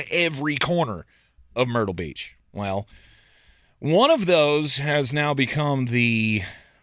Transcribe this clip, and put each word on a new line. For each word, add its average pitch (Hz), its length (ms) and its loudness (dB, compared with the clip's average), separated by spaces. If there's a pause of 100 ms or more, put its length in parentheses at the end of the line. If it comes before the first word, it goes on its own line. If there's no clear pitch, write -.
every 151 480 -2
corner 143 480 -2 (500)
of 123 120 0
Myrtle 113 260 0
Beach. 82 440 -10 (160)
Well, 101 340 -6 (920)
one 185 300 4
of 285 160 4
those 151 520 2
has 143 340 -2
now 147 220 0
become 139 540 0
the, 113 560 0 (400)